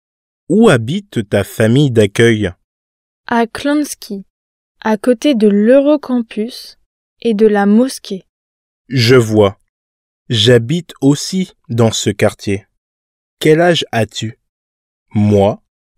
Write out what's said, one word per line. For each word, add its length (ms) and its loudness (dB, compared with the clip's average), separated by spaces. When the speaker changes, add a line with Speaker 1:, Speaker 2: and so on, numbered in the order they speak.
Speaker 1:
Où 200 4
habite 600 -2
ta 160 -2
famille 460 0
d'accueil ? 600 0
Speaker 2:
À 200 -2
Klonsky, 800 -6
à 160 -2
côté 380 0
de 140 2
l'Eurocampus 1300 0
et 140 -2
de 120 4
la 200 2
mosquée. 580 -2
Speaker 1:
Je 260 2
vois. 440 2
J'habite 720 0
aussi 520 -2
dans 240 0
ce 180 -4
quartier. 560 -4
Quel 220 2
âge 320 0
as-tu ? 460 -6
Moi, 480 0